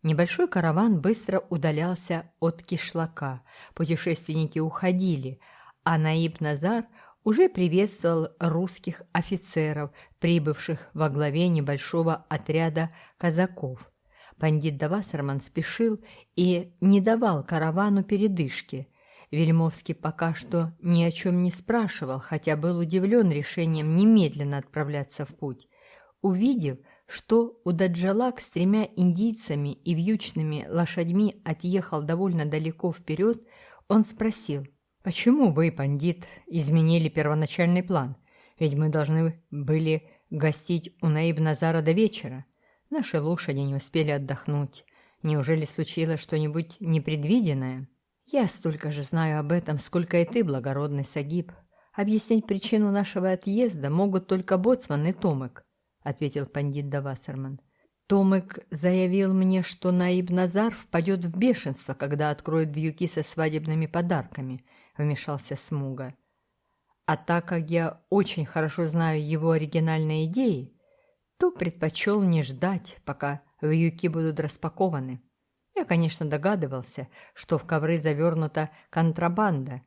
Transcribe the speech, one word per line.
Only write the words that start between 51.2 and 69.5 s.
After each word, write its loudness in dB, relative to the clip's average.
Объяснить 0
причину 0
нашего 0
отъезда 0
могут 0
только 0
боцман 0
и 2
Томек», -4
ответил -4
пандит -4
Давасерман. -8
«Томек 2
заявил 2
мне, 4
что -2
Наиб 2
Назар 0
впадёт -2
в -6
бешенство, -2
когда -2
откроет -2
вьюки -2
со -4
свадебными -2
подарками», -4
вмешался -4
Смуга. -8
«А 0
так -2
как -4
я -2
очень 2
хорошо -2
знаю 0
его 0